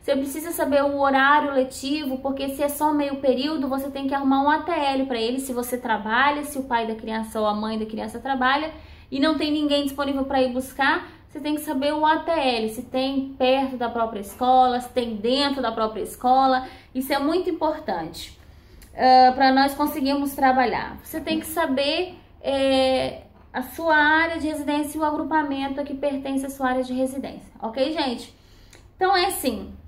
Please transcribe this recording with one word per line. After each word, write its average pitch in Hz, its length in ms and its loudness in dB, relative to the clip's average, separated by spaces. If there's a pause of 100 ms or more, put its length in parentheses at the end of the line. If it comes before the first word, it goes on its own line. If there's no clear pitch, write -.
Você 285 160 0
precisa 311 360 -6
saber 285 300 2
o 285 160 0
horário 277 540 4
letivo, 269 640 -2
porque 269 320 -4
se 269 140 -4
é 285 80 2
só 302 240 0
meio 285 220 0
período, 269 520 0
você 269 220 -4
tem 277 180 -6
que 277 60 -2
arrumar 269 260 2
um 285 80 4
A 311 140 2
T 349 100 -4
L 277 320 0
pra 247 160 -4
ele, 247 180 -2
se 262 140 -8
você 240 240 -4
trabalha, 240 680 0
se - 140 -8
o 262 40 -4
pai 233 240 -2
da 220 80 -4
criança 220 440 -6
ou 214 80 2
a 208 60 2
mãe 214 260 -2
da 220 60 -2
criança 220 340 -8
trabalha 269 540 0 (380)
e 269 100 -4
não 311 160 4
tem 302 160 0
ninguém 285 300 2
disponível 277 420 -2
pra 269 160 0
ir 254 100 2
buscar, 269 800 -2
você - 100 -14
tem 294 160 -4
que 302 60 -2
saber 294 320 -2
o 302 140 0
A 311 140 4
T 339 100 -4
L, 254 400 0
se 254 120 -10
tem 269 560 -4
perto 262 380 2
da 240 120 -4
própria 226 320 -4
escola, 247 600 4
se 240 80 -10
tem 233 260 -4
dentro 269 460 0
da 233 100 0
própria 214 320 -2
escola. 262 640 2 (260)
Isso 262 200 -2
é 277 80 2
muito 339 280 0
importante, 302 880 -4 (600)
ah, 254 360 8
pra 262 200 4
nós 277 200 4
conseguirmos 285 640 -2
trabalhar. 247 680 2
Você 320 160 -8
tem 320 180 -2
que 320 80 -6
saber, 311 720 -2 (220)
é, 262 840 0 (300)
a 247 100 -6
sua 320 340 0
área 311 420 4
de 302 100 -2
residência 294 500 -2
e - 20 -2
o 320 40 0
agrupamento 285 760 -2
a 285 40 -4
que 277 100 -8
pertence 269 520 -4
a 269 40 -8
sua 269 180 -2
área 254 140 0
de 254 100 -4
residência, 262 680 -4
ok, 269 320 -2
gente? 277 440 -4 (600)
Então 370 200 4
é 359 100 4
assim 233 460 -2 (160)